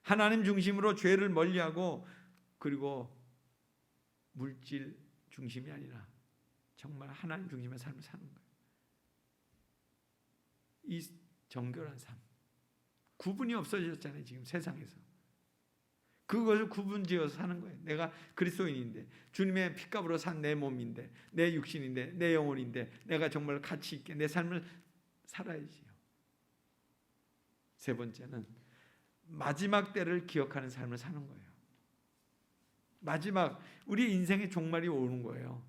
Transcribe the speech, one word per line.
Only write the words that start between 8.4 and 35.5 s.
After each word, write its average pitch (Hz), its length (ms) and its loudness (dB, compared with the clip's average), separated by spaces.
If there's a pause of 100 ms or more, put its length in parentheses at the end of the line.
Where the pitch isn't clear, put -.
이 170 180 -4 (460)
정결한 127 500 -8
삶. - 180 -16 (1000)
구분이 233 380 -2
없어졌잖아요, 156 680 -2
지금 123 200 -14
세상에서. - 540 -6 (1300)
그것을 220 420 4
구분지어서 180 680 0
사는 180 240 -2
거예요. 175 240 -12
내가 156 280 -2 (240)
그리스도인인데, 135 720 0 (240)
주님의 185 440 2
피값으로 170 420 -2
산 160 240 -2
내 151 120 2
몸인데, 127 580 -4 (200)
내 170 220 4
육신인데, 143 600 -4
내 170 220 6
영혼인데, 127 560 0 (140)
내가 156 240 2
정말 147 320 -2
가치 - 340 -6
있게 156 180 -12
내 151 140 2
삶을 170 360 0 (640)
살아야지요. 156 600 -10 (1900)
세 127 180 -2
번째는 120 500 -10 (840)
마지막 170 680 0
때를 175 340 0
기억하는 139 420 0
삶을 123 280 -6
사는 143 280 -8
거예요. 98 200 -16 (1500)
마지막, 165 600 2 (240)
우리 208 280 4
인생의 185 360 4
종말이 165 380 2
오는 127 360 2
거예요. 123 460 -6